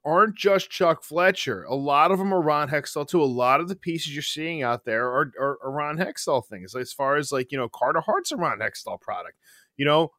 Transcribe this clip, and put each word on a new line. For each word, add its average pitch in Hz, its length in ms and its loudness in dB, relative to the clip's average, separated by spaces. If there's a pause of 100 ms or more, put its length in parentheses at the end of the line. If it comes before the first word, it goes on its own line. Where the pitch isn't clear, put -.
aren't 196 320 4
just 196 340 2
Chuck 170 340 2
Fletcher. 165 580 0
A - 120 -4
lot 143 360 4
of 190 80 4
them 190 160 0
are 180 80 4
Ron 147 260 2
Hextall 147 380 -4
too. 170 160 2
A - 20 6
lot 127 360 2
of 175 80 -4
the 196 80 -8
pieces 160 360 -6
you're 147 100 -8
seeing 156 400 -6
out 120 220 -2
there 117 220 0
are, 131 340 0
are, 139 220 -2
are 135 80 -8
Ron 147 280 -4
Hextall 165 460 -2
things. 92 300 -16
As 123 180 -8
far 139 240 0
as, 147 140 -2
like, 127 220 -4
you 135 60 -4
know, 117 100 -4
Carter 156 320 0
Hart's 349 320 -2
a 285 40 -6
Ron 139 220 -2
Hextall 104 420 -8
product. 90 380 -10 (380)
You 143 80 -4
know, 151 340 2